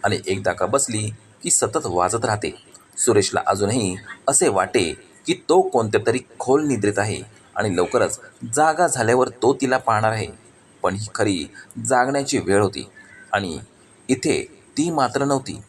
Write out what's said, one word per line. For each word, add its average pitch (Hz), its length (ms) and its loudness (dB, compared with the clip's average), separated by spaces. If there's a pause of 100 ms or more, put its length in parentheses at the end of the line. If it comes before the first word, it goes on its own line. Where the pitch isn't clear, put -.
आणि 101 240 0
एकदा 95 240 -2
का 90 140 -2
बसली 107 440 -2 (340)
की 175 80 -2
सतत 113 340 0
वाजत 92 400 0
राहते. - 380 -4 (340)
सुरेशला 104 500 2
अजूनही 101 480 0 (320)
असे 147 200 2
वाटे 95 460 2 (320)
की 165 80 0 (160)
तो 185 120 6
कोणत्या 113 460 0
तरी 127 120 0 (200)
खोल 147 280 2
निद्रेत 104 320 0
आहे 98 220 -2 (340)
आणि 101 220 0
लवकरच 92 420 0 (360)
जागा 160 320 2
झाल्यावर 123 420 2
तो 120 240 0
तिला 127 240 0
पाहणार 110 340 2
आहे. 110 160 -4 (540)
पण 92 140 0
ही 107 200 -10
खरी 95 300 0 (400)
जागण्याची 135 520 0
वेळ 98 240 2
होती 92 280 -2 (420)
आणि 92 280 -4 (500)
इथे 127 540 -2 (140)
ती 165 140 0
मात्र 139 340 0
नव्हती. 127 420 -4